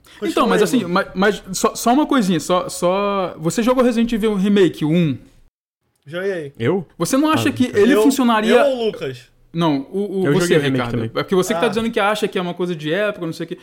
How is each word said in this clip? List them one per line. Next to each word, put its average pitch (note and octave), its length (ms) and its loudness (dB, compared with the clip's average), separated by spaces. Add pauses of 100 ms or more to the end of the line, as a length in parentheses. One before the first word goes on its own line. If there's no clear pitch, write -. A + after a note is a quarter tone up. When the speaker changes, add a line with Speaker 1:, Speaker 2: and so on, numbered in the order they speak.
(240)
Speaker 1:
Então, C#4+ 240 0
mas - 0 -
Speaker 2:
Continua F#3+ 100 2
aí, G#3 60 4
Speaker 1:
assim, B3 200 2
Speaker 2:
mano. F3+ 300 -2
Speaker 1:
mas, G3 320 0
mas F#3 140 -10
só, G#3+ 160 0
só - 180 2
uma C#4 140 4
coisinha, G3 320 2
só, F3+ 280 0
só, G3 680 -2
você E3 240 -2
jogou B3+ 220 2
Resident A#3 300 2
Evil A3 220 0
Remake, G3 480 2
o D3 60 0
um? D#3+ 260 2 (920)
Speaker 2:
Joguei. E3+ 520 -8
Speaker 3:
Eu? E3 300 -2 (100)
Speaker 1:
Você E3+ 200 -2
não D4+ 120 2
acha D#4 200 0
Speaker 3:
Ah, - 20 0
Speaker 1:
que B3+ 160 0
Speaker 3:
então. A3 140 -2
Speaker 1:
ele A#3 120 6
Speaker 2:
Eu, G#3+ 100 4
Speaker 1:
funcionaria A#3+ 520 2
Speaker 2:
eu B3 100 4
ou C4 160 0
o A3+ 60 -2
Lucas? C#3 420 -8 (220)
Speaker 1:
Não, E3 280 0 (120)
o, G3 300 -4
o, F3+ 60 0
Speaker 3:
Eu C#3+ 60 2
Speaker 1:
você, F#3 80 4
Speaker 3:
joguei F3 160 2
o D3 40 4
remake C#3 160 0
Speaker 1:
Ricardo. A#2+ 140 -2
Speaker 3:
também. A#2 160 -4
Speaker 1:
É C#3 160 -4
porque G3 120 -2
você F#3 180 0
que - 60 -2
tá A#3 60 0
Speaker 2:
Ah. A#3 40 0
Speaker 1:
dizendo A3+ 220 -2
que A3+ 80 -2
acha G#3 280 0
que G3+ 100 -6
é F#3+ 40 -2
uma F3 120 -6
coisa F3+ 220 -4
de D3+ 180 -6
época, G3+ 320 -4
não E3 80 -6
sei E3 120 -10
o - 40 -20
quê. F3 140 -12